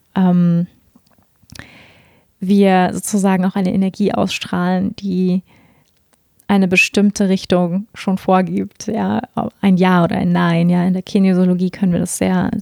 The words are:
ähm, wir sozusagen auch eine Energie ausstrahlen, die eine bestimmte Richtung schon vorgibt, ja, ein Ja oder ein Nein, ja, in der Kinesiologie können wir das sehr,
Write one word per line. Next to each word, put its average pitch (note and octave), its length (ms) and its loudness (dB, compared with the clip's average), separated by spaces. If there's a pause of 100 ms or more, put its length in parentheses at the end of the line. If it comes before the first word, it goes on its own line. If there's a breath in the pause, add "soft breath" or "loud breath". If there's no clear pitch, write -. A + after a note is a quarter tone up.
(160)
ähm, F3 520 2 (1700 loud breath)
wir F#3+ 540 2
sozusagen F#3+ 520 -2
auch F#3+ 100 -2
eine F#3 180 -2
Energie F#3+ 400 -2
ausstrahlen, F#3 840 -4
die F#3 440 -2 (1040 soft breath)
eine G3 200 2
bestimmte G3 600 0
Richtung F#3 640 0
schon F#3+ 240 -4
vorgibt, F#3+ 680 -2
ja, G#3 340 -4 (400)
ein F#3+ 160 4
Ja F3+ 260 4
oder F3 140 0
ein F3+ 140 -2
Nein, E3+ 380 2
ja, F3 160 2
in F#3 80 0
der F#3 80 -4
Kinesiologie F3+ 680 2
können F#3 200 -2
wir E3+ 80 0
das F3 180 -4
sehr, F#3 340 0 (100)